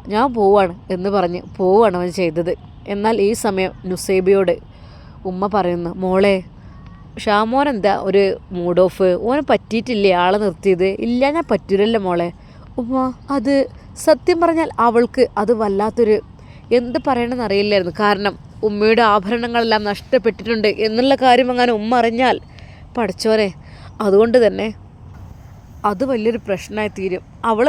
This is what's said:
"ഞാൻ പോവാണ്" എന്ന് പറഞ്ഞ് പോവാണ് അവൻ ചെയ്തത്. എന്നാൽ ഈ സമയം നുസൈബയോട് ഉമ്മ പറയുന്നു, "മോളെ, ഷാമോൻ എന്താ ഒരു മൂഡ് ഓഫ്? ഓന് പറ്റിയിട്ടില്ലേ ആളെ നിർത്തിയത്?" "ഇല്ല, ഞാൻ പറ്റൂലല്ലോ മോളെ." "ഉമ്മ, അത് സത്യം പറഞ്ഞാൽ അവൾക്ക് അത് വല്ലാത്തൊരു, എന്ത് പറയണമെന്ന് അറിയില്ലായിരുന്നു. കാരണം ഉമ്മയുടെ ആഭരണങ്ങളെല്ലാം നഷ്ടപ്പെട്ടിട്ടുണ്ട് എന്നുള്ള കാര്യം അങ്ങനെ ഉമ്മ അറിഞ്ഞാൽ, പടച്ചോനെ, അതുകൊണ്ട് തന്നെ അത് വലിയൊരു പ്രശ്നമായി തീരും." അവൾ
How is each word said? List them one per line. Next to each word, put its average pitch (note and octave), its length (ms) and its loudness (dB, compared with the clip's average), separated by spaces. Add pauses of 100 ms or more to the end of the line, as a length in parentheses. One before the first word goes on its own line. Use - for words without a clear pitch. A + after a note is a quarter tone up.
"ഞാൻ A3 260 0
പോവാണ്" G3 400 2 (160)
എന്ന് F#3 200 -4
പറഞ്ഞ് F3+ 320 -2 (120)
പോവാണ് F#3+ 440 2
അവൻ F3+ 140 -4
ചെയ്തത്. E3+ 420 -2 (340)
എന്നാൽ G3+ 340 -2
ഈ G3+ 120 2
സമയം F#3+ 380 -2 (140)
നുസൈബയോട് F#3 720 0 (680)
ഉമ്മ F#3 220 -6
പറയുന്നു, F3 480 -2
"മോളെ, F#3+ 400 0 (800)
ഷാമോൻ A3+ 520 0
എന്താ G3+ 320 0
ഒരു G3 220 2 (280)
മൂഡ് F3 300 0
ഓഫ്? F#3 280 2 (120)
ഓന് C4+ 260 -2
പറ്റിയിട്ടില്ലേ G#3+ 640 0
ആളെ F3+ 240 2
നിർത്തിയത്?" F#3+ 500 0 (120)
"ഇല്ല, B3 320 0
ഞാൻ E4 180 -2
പറ്റൂലല്ലോ G#3 500 0
മോളെ." F3 300 -2 (480)
"ഉമ്മ, B3+ 180 -4 (360)
അത് C#4 220 0 (440)
സത്യം E4 420 2
പറഞ്ഞാൽ E4 300 0 (100)
അവൾക്ക് A#3 440 2 (140)
അത് G3+ 160 0
വല്ലാത്തൊരു, G#3+ 640 0 (540)
എന്ത് A#3+ 280 0
പറയണമെന്ന് B3 460 -2
അറിയില്ലായിരുന്നു. G3 540 0
കാരണം G3+ 340 0 (300)
ഉമ്മയുടെ G#3+ 420 2
ആഭരണങ്ങളെല്ലാം A3+ 800 0
നഷ്ടപ്പെട്ടിട്ടുണ്ട് G#3+ 840 -2 (120)
എന്നുള്ള A3+ 340 2
കാര്യം B3+ 360 4
അങ്ങനെ B3 200 0
ഉമ്മ A3 240 -2
അറിഞ്ഞാൽ, A#3 400 2 (580)
പടച്ചോനെ, A3 560 0 (520)
അതുകൊണ്ട് G#3+ 380 4
തന്നെ G3 280 0 (1200)
അത് G#3 200 -2
വലിയൊരു A#3 380 -2
പ്രശ്നമായി G#3 480 -6
തീരും." F#3+ 320 -6 (220)
അവൾ A3+ 240 2